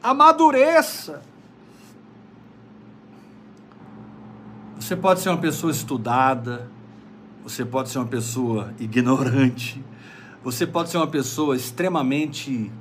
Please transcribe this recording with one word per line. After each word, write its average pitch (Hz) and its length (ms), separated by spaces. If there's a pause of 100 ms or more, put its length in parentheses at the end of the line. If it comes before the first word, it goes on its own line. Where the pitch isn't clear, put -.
Amadureça. 294 1200 (3500)
Você - 200
pode 180 240
ser 190 80
uma 170 80
pessoa 160 340
estudada. 123 1000 (720)
Você - 220
pode 127 260
ser 135 100
uma 123 80
pessoa 117 720
ignorante. 127 1040 (640)
Você 131 240
pode 170 220
ser 175 80
uma 156 100
pessoa 139 480
extremamente 139 1120 (120)